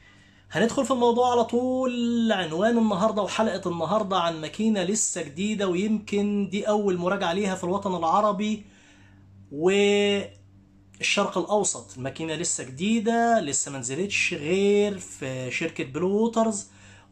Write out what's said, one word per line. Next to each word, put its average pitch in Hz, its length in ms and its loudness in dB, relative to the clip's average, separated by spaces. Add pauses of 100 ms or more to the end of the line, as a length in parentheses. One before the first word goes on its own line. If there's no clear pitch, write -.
(520)
هندخل 226 340 2
في 285 60 0
الموضوع 240 400 4
على 240 120 4
طول. 240 880 0
عنوان 190 460 2
النهاردة 214 440 2
وحلقة 196 480 0
النهاردة 185 500 0
عن 170 220 0
ماكينة 202 420 0
لسه 185 380 -2
جديدة، 196 460 -2
ويمكن 202 840 0
دي 202 180 -4
أول 208 300 2
مراجعة 180 360 0
ليها 190 220 -2
في 185 80 -10
الوطن 190 320 -2
العربي 202 680 0 (880)
والشرق 202 1900 0
الأوسط. 185 600 -2
الماكينة 151 380 -6
لسه 156 280 -4
جديدة، 226 760 2
لسه 147 320 -4
ما 135 80 -8
نزلتش 139 540 -2
غير 196 680 2
في 127 520 -8
شركة 165 320 -4
بلو 147 260 -2
ووترز، 226 580 0 (440)